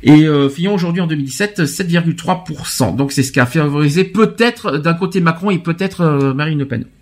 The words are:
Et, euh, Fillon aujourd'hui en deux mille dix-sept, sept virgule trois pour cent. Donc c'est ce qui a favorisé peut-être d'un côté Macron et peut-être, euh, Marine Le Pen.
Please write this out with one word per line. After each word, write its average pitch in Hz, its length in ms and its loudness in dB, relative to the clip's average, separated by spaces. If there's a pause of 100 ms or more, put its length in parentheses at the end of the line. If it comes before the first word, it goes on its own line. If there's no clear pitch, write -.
Et, 151 220 8
euh, 143 240 2
Fillon 165 260 -2
aujourd'hui 175 280 -2
en 175 40 0
deux 160 100 -2
mille 139 100 -2
dix-sept, 185 400 -2
sept 180 200 -4
virgule 170 300 0
trois 175 280 -4
pour 151 220 -10
cent. - 260 -2
Donc 135 200 -2
c'est 139 100 0
ce 135 100 -2
qui 135 80 2
a 120 60 4
favorisé 147 580 0
peut-être 214 760 0
d'un 165 160 0
côté 190 260 -2
Macron 170 300 0
et 180 80 0
peut-être, 175 420 -4
euh, 139 320 2
Marine 151 260 -2
Le 139 80 -4
Pen. 117 200 -6 (160)